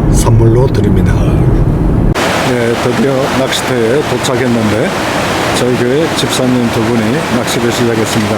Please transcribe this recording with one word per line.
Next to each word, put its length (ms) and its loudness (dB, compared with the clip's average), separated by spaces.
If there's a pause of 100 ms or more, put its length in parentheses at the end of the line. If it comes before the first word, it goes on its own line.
(120)
선물로 560 4
드립니다. 460 2 (1400)
네, 240 0 (100)
드디어 300 0 (260)
낚시터에 680 0
도착했는데 800 0 (680)
저희 200 0
교회 280 0 (100)
집사님 580 -2
두 80 -2
분이 200 0 (360)
낚시를 340 -2
시작했습니다. 680 -2